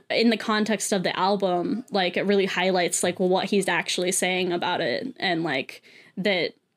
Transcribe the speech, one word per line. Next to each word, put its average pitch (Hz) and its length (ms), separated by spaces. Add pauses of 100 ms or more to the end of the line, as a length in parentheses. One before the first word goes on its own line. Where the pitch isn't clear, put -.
in 226 200
the 220 80
context 214 560
of 185 100
the 170 160
album, 190 720
like, 180 240
it 196 60
really 196 240
highlights, 185 580
like, 180 160
what 185 280
he's 196 200
actually 180 460
saying 180 400
about 175 260
it. - 400
And, 170 240
like, 135 380 (340)
that 180 380 (220)